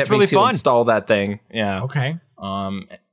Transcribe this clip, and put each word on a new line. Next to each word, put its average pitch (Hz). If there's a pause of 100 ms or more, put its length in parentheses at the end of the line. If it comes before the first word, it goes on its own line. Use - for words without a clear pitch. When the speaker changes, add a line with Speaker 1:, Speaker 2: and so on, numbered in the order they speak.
Speaker 1:
get -
me -
Speaker 2:
really 202
Speaker 1:
to -
Speaker 2:
fun. 220
Speaker 1:
install 127
that 110
thing. 101 (100)
Yeah. 101
Speaker 3:
Okay. 143 (200)
Speaker 1:
Um, 98 (240)